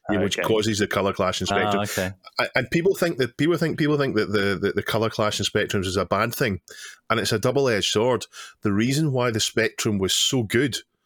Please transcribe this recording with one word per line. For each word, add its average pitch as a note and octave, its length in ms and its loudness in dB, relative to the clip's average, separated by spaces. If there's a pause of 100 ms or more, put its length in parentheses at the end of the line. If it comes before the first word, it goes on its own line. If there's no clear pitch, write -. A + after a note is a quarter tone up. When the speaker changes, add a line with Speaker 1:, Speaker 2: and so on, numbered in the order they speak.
(120)
Speaker 1:
yeah, G2+ 80 0
Speaker 2:
Oh, F#2 40 0
Speaker 1:
which G2 160 -2
Speaker 2:
okay. F2 80 -2
Speaker 1:
causes G#2+ 320 0
the G2 80 0
colour G2 260 0
clash F#2 280 -2
in F#2 60 -4
Spectrum. G2+ 320 0
Speaker 3:
Ah, G#2 40 -2
okay. F#2+ 280 -2 (280)
Speaker 1:
A-, A#2+ 180 -2
and B2+ 140 -2
people F3 240 2
think E3+ 220 -2
that, B2 200 -2
people D#3+ 200 2
think, D#3+ 200 -2
people D3 200 2
think C3+ 180 0
that G2+ 160 0
the, G2+ 300 2
the, G2 140 0
the G2 80 0
colour A2 260 0
clash G#2 300 0
in G2+ 60 -2
Spectrums G#2 400 0
is F#2 120 -2
a F#2 80 2
bad A2 280 0
thing, G#2 280 -2 (480)
and A2+ 100 0
it's F#2+ 120 0
a A2+ 80 0
double-edged B2+ 520 2
sword. A2+ 340 2 (360)
The G#2 120 0
reason C3+ 380 2
why B2 200 0
the A2 80 0
Spectrum A2 580 0
was F#2+ 160 0
so - 300 2
good A#2 340 0 (280)